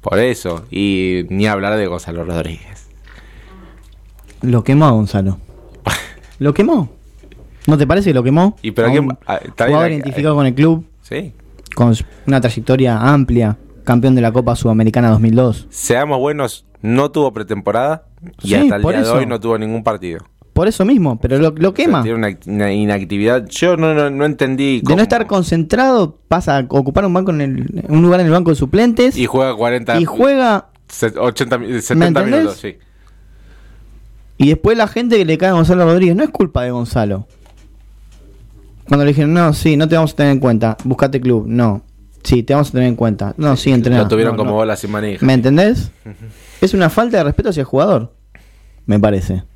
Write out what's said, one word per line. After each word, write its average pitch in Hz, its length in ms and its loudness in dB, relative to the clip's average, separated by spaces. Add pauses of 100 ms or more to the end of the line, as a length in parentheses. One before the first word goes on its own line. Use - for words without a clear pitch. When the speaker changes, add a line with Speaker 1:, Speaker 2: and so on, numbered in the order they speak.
Speaker 1:
Por 95 180 -2
eso. 104 500 -4
Y 92 600 -2
ni 98 180 -2
hablar 104 300 -2
de 101 100 -2
Gonzalo 85 360 -10
Rodríguez. 87 640 -10 (1600)
Speaker 2:
Lo 120 200 2
quemó 147 220 4
a 139 60 4
Gonzalo. 98 480 0 (440)
Speaker 1:
<laughs> - 540 -10
Speaker 2:
Lo 143 160 0
quemó. 208 360 0 (760)
¿No 151 100 4
te 143 120 2
parece 185 240 2
que - 20 2
lo 127 100 2
quemó? 165 380 2
Speaker 1:
Y 113 100 -6
pero 113 180 2
Speaker 2:
A - 20 2
Speaker 1:
qué 143 80 2
Speaker 2:
un 135 260 -4
Speaker 1:
ah, 98 180 -4
está - 220 -4
bien, 139 100 2
Speaker 2:
jugador 165 160 0
Speaker 1:
ah, - 40 -4
Speaker 2:
identificado 143 400 -4
Speaker 1:
ah, - 20 0
Speaker 2:
con 143 100 2
el 127 60 0
club, 160 320 2 (160)
Speaker 1:
sí. 139 320 -12 (420)
Speaker 2:
con 120 180 2
s-, 110 100 -4 (240)
una 135 140 2
trayectoria 123 580 0
amplia, 120 580 2 (260)
campeón 127 320 2
de 123 60 2
la 113 100 0
Copa 120 240 0
Sudamericana 113 560 0
dos 107 80 4
mil 113 160 2
dos. 123 340 0
Speaker 1:
Seamos 139 500 -2
buenos, 143 460 -4 (160)
no 131 300 0
tuvo 143 220 0
pretemporada 110 720 -4 (360)
y 190 80 -12
Speaker 2:
Sí, 202 60 2
Speaker 1:
hasta 269 220 2
el 104 40 -2
Speaker 2:
por 160 120 0
Speaker 1:
día 277 80 0
de 113 60 0
Speaker 2:
eso. 117 100 0
Speaker 1:
hoy 135 100 -2
no 120 120 -4
tuvo 113 200 -2
ningún 110 240 -6
partido. 92 380 -6 (320)
Speaker 2:
Por 170 140 0
eso 220 180 0
mismo, 175 360 2
pero 131 160 -2
lo, 156 140 2
lo 160 180 0
Speaker 1:
O 190 60 -6
sea, 285 100 0
Speaker 2:
quema. 214 160 2
Speaker 1:
tiene 113 160 -2
una 110 120 -2
act-, - 180 -14
una 101 260 -2
inactividad. 104 760 -2
Yo 175 300 0
no, 160 160 0
no, 147 160 0
no 139 160 -2
entendí 139 520 -2
Speaker 2:
De 110 60 -6
Speaker 1:
cómo 156 140 2
Speaker 2:
no 208 60 4
estar 226 240 -2
concentrado, 196 880 0 (100)
pasa 165 300 0
a 131 100 -2
ocupar 139 380 0
un 180 80 0
banco 190 160 0
en 156 120 -2
el, 131 480 -6
un 156 120 4
lugar 180 200 4
en 175 40 2
el 160 60 4
banco 170 180 2
de 156 60 4
suplentes. 220 600 2
Speaker 1:
Y 123 120 -2
juega 131 280 -2
cuarenta, 117 440 -2
Speaker 2:
Y 165 60 2
juega 247 640 0 (180)
Speaker 1:
se-, - 320 -4
ochenta 123 400 -2
mi-, 117 80 -8
Speaker 2:
¿Me 117 140 -4
Speaker 1:
setenta 165 260 2
Speaker 2:
entendés? 202 320 0
Speaker 1:
minutos, 320 200 -4
sí. 196 160 -12 (1600)
Speaker 2:
Y 139 100 4
después 202 260 2
la 226 120 0
gente 233 300 0
que 190 80 2
le 160 120 0
cae 185 120 0
a 190 40 2
Gonzalo 175 320 4
Rodríguez, 170 300 4
no 233 80 0
es 302 80 -2
culpa 135 320 -2
de 123 80 -4
Gonzalo. 110 560 -4 (1600)
Cuando 143 180 2
le 147 60 4
dijeron, 147 220 2
"No, 170 200 4
sí, 156 240 2
no 156 100 2
te 165 80 2
vamos 160 160 2
a - 60 -16
tener 143 160 2
en 135 60 0
cuenta, 113 440 0
buscate 135 380 0
club", 120 260 0
no. 113 360 0 (400)
"Sí, 123 200 2
te 139 100 -2
vamos 143 160 2
a - 40 -14
tener 127 140 2
en 120 100 0
cuenta". 104 400 -2
"No, 151 180 0
sí, - 140 -2
Speaker 1:
Lo 131 80 4
Speaker 2:
entrená". 120 300 2
Speaker 1:
tuvieron 113 260 0
Speaker 2:
No, 113 60 -4
Speaker 1:
como 107 120 -2
Speaker 2:
no. 104 60 0
Speaker 1:
bola 110 180 0
sin 101 160 -10
manija. 104 340 -4
Speaker 2:
¿Me 131 80 4
entendés? 147 580 2 (140)
Speaker 1:
Ujú. 107 100 -18 (440)
Speaker 2:
Es 190 140 0
una 180 160 2
falta 220 280 0
de 170 60 2
respeto 143 260 0
hacia 156 120 -2
el 127 60 -2
jugador, 139 460 0 (760)
me 104 120 2
parece. 95 440 0 (120)